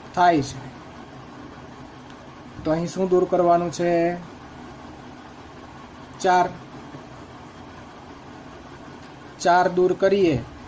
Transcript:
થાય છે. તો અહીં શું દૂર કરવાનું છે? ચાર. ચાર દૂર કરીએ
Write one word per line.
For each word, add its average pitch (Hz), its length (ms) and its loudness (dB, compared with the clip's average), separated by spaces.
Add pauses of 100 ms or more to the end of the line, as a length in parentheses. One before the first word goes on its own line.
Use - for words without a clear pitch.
(140)
થાય 170 280 6
છે. 127 160 -8 (2000)
તો - 100 -4
અહીં 165 180 0
શું 185 220 0
દૂર 180 160 6
કરવાનું 175 440 4
છે? 175 220 0 (2250)
ચાર. 180 280 4 (3000)
ચાર 180 300 4
દૂર 180 260 4
કરીએ 190 420 4 (300)